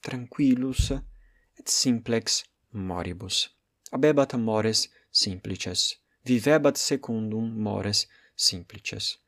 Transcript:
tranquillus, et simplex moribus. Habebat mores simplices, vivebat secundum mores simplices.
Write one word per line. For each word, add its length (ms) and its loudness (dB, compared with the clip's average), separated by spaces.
tranquillus, 880 0
et 120 -12
simplex 720 0
moribus. 800 -4
Habebat 420 4
mores 540 0
simplices, 880 -2
vivebat 500 4
secundum 880 -2
mores 460 -2
simplices. 760 -4